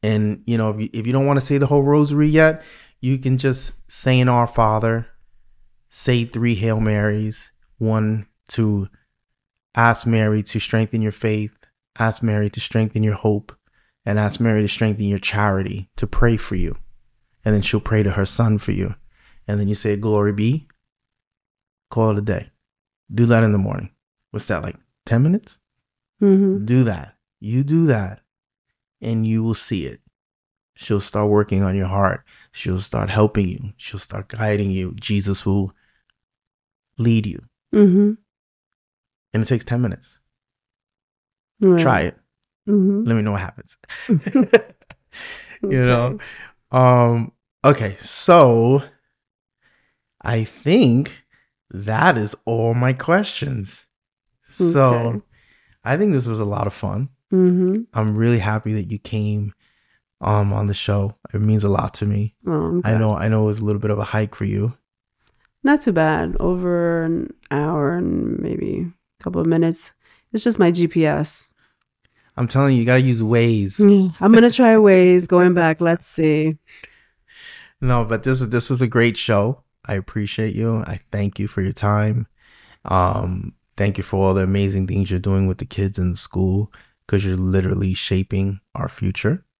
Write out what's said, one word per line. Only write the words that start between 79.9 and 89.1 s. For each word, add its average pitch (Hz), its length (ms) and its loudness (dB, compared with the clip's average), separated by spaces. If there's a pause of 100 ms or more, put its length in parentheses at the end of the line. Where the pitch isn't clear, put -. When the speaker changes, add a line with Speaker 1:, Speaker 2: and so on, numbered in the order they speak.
Speaker 1:
appreciate 104 600 -4
you. 113 320 -2
I - 120 -10
thank 101 420 -6
you 101 80 -4
for - 140 -6
your 95 100 -2
time. 104 560 0 (560)
Um, 92 720 -2 (240)
thank 101 200 -2
you 95 60 -6
for - 140 -4
all 95 160 2
the 95 100 2
amazing 98 440 0
things 95 220 -2
you're 92 100 0
doing 95 280 0
with 92 100 -2
the - 80 -10
kids 98 340 -4
in 90 120 0
the 85 60 -6
school, 95 540 -2 (360)
'cause 98 160 0
you're 92 140 -2
literally 92 560 0
shaping 98 640 -2 (140)
our - 140 -6
future. 107 580 -4 (140)